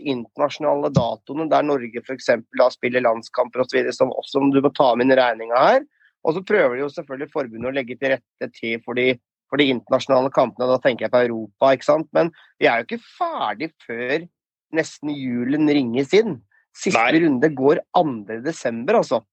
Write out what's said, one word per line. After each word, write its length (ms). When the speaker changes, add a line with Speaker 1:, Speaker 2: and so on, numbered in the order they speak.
Speaker 1:
internasjonale 880
datoene 560
der 140
Norge 420
for 80
eksempel 460
da 100
spiller 320
landskamper 600
og 80
så 100
videre, 160
som 160
også 320
du 80
må 140
ta 180
med 140
inn 100
i 40
regninga 360
her. 280
Og 100
så 80
prøver 320
de 60
jo 80
selvfølgelig 420
forbundet 380
å 40
legge 240
til 140
rette 420
til 300
for 100
de, 200
for 80
de 140
internasjonale 600
kampene, 340
da 100
tenker 280
jeg 60
på 120
Europa, 500
ikke 120
sant? 260
Men 180
vi 80
er 160
jo 60
ikke 140
ferdig 540
før 400
nesten 420
julen 540
ringes 440
inn. 280
Siste 240
Speaker 2:
Nei. 240
Speaker 1:
runde 320
går 240
andre 480
desember, 520
altså. 260